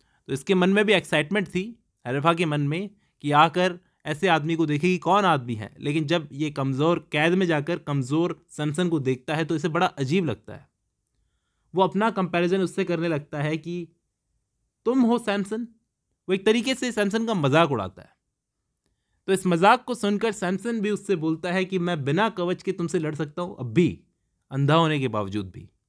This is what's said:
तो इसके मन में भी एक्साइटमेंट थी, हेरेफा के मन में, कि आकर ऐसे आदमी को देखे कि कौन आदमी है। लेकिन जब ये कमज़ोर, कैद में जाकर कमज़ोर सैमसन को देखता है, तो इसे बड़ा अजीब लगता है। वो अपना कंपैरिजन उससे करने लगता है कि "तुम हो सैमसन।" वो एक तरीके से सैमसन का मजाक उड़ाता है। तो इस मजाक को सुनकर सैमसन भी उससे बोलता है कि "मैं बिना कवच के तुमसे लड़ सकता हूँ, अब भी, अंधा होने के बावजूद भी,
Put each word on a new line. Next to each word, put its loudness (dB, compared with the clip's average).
तो -6
इसके 0
मन 4
में 4
भी 4
एक्साइटमेंट 0
थी, -8
हेरेफा 2
के -2
मन 0
में, -4
कि -4
आकर 4
ऐसे -4
आदमी 2
को 2
देखे 0
कि 2
कौन 2
आदमी 0
है। -12
लेकिन -2
जब -2
ये -6
कमज़ोर, 0
कैद 2
में 2
जाकर -2
कमज़ोर -2
सैमसन -2
को 0
देखता -2
है, 0
तो -2
इसे -2
बड़ा 0
अजीब 0
लगता -6
है। -20
वो 4
अपना 0
कंपैरिजन 0
उससे -2
करने -2
लगता -4
है -2
कि -10
"तुम 4
हो 4
सैमसन।" -2
वो 0
एक 0
तरीके 2
से -4
सैमसन 0
का -2
मजाक 4
उड़ाता -6
है। -20
तो 2
इस 0
मजाक 6
को -6
सुनकर 0
सैमसन -4
भी 0
उससे -2
बोलता -2
है 0
कि -2
"मैं -2
बिना 2
कवच -4
के -4
तुमसे -4
लड़ -4
सकता -6
हूँ, -8
अब -8
भी, 2
अंधा 2
होने 4
के 0
बावजूद -4
भी, -18